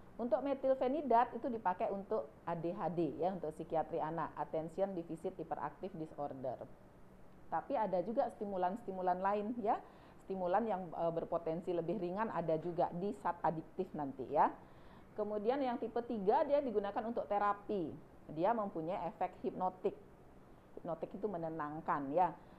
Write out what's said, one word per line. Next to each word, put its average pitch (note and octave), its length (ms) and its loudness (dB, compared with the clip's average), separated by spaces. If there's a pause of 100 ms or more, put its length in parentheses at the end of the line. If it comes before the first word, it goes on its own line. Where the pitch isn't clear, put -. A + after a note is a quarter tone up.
(180)
Untuk B3 240 2
metilfenidat C4 920 4
itu A#3 100 -2
dipakai A3 480 2
untuk G3 320 -2 (220)
A E3+ 100 0
D E3 160 0
H D#3+ 220 0
D D#3 240 4
ya, E3+ 100 2
untuk E3 240 -4
psikiatri D#3+ 480 0
anak, D#3 380 -2
attention E3+ 580 -2
deficit E3+ 380 -6
hyperactive - 580 -6
disorder. C#3 640 -6 (920)
Tapi E3 260 -2
ada F#3 240 2
juga A3+ 320 0
stimulan-stimulan F#3 880 0
lain G#3 400 2
ya. A#3+ 160 4 (460)
Stimulan F#3+ 400 2
yang, F#3 320 -2
eh, E3+ 160 2
berpotensi E3+ 560 -2
lebih F3 320 0
ringan F#3 320 -2
ada D#3+ 240 2
juga E3 400 2
di G3 240 0
sat F3+ 240 0
adiktif D#3+ 480 -2
nanti C#3 400 -4
ya. F3 160 8 (640)
Kemudian G#3+ 480 0
yang B3 160 0
tipe A#3 320 -2
tiga A#3 400 4
dia C#4+ 160 4
digunakan G#3 400 0
untuk A3 240 -2
terapi. G3+ 640 2 (400)
Dia F3+ 240 4
mempunyai E3+ 560 -2
efek F3+ 320 -4
hipnotik. F#3 480 -2 (880)
Hipnotik - 320 -6
itu G#3 160 -4
menenangkan D#3+ 880 -2
ya. F3 160 6 (260)